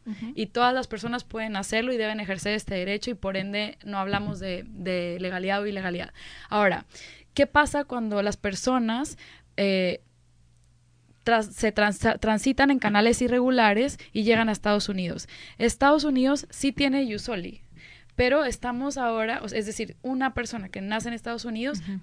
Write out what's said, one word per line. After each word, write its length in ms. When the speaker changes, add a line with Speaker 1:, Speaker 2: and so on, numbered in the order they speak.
Speaker 1:
Ujú. 280
Speaker 2:
y 120
todas 260
las 140
personas 380
pueden 300
hacerlo 380
y 60
deben 200
ejercer 360
este 220
derecho 340
y 40
por 220
ende 480
no 140
hablamos 420
de, 300
de 500
legalidad 400
o 60
ilegalidad. 480
Ahora, 380
¿qué 120
pasa 380
cuando 380
las 160
personas, 800
eh, 420
tras-, 280
se 200
trans-, 480
transitan 500
en 80
canales 420
irregulares 800
y 100
llegan 260
a 40
Estados 360
Unidos? 400
Estados 460
Unidos 440
sí 240
tiene 300
ius 200
soli, 380
pero 300
estamos 500
ahora, 460
o 60
sea, 100
es 80
decir, 360
una 300
persona 380
que 100
nace 280
en 60
Estados 300
Unidos 360
Speaker 3:
Ujú. 220